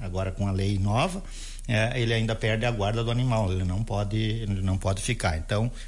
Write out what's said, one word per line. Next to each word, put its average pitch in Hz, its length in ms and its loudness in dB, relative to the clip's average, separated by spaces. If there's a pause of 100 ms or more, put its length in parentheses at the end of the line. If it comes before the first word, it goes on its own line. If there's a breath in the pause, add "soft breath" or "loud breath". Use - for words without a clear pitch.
agora 92 280 -2
com 98 160 -2
a 98 40 0
lei 98 260 2
nova, 123 460 2 (440 loud breath)
é, 117 320 2
ele 117 140 2
ainda 110 220 2
perde 113 300 0
a 120 60 2
guarda 110 320 0
do 113 60 0
animal, 117 420 2
ele 92 120 0
não 92 200 0
pode, 104 340 0
ele 107 440 0
não 95 160 2
pode 98 240 0
ficar. 98 340 0
Então, 107 360 0 (160 loud breath)